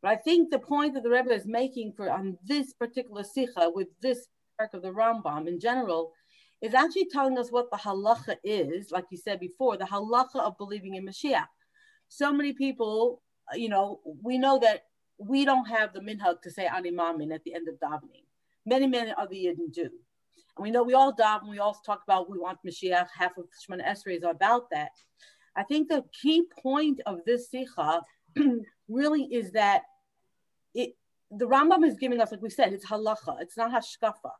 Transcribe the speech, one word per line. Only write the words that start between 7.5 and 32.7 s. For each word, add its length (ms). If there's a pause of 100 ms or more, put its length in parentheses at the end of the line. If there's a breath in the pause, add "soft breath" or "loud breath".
what 200
the 60
halacha 640
is, 480
like 200
you 80
said 240
before, 340
the 80
halacha 540
of 200
believing 380
in 100
Mashiach. 400 (600 soft breath)
So 240
many 220
people, 680 (300)
uh, 60
you 100
know, 320 (240)
we 140
know 220
that 240 (360)
we 260
don't 220
have 260
the 60
minhag 440
to 80
say 160
Ani 240
Maamin 420
at 100
the 120
end 120
of 120
davening. 440 (440)
Many, 180
many 320
other 160
Yidden 400
do. 120
And 60 (680 soft breath)
we 80
know 140
we 100
all 180
daven, 380
we 80
all 160
talk 300
about 260
we 80
want 260
Mashiach, 440 (100)
half 180
of 100 (220)
Shemona 160
Esrei 340
is 60
about 460
that. 220 (640 soft breath)
I 80
think 260
the 140 (180)
key 220 (180)
point 460
of 180
this 240
Sikha 520 (340)
<clears throat> 520
really 360
is 300
that 300 (920)
it, 200 (360)
the 160
Rambam 360
is 140
giving 240
us, 80
like 140
we 80
said, 220